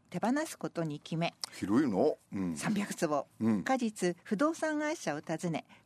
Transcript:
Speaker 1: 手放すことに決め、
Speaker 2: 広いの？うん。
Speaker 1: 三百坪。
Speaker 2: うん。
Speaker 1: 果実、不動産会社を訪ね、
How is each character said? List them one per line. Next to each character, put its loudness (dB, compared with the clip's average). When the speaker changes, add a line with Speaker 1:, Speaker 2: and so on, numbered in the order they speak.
Speaker 1:
手 -6
放 2
す -10
こ -4
と -2
に -4
決 -6
め、 0
Speaker 2:
広 4
い 2
の？ 4
う -2
ん。 -2
Speaker 1:
三 0
百 -2
坪。 -2
Speaker 2:
う 2
ん。 2
Speaker 1:
果 2
実、 -2
不 -2
動 4
産 -2
会 -2
社 -4
を -6
訪 -2
ね、 -4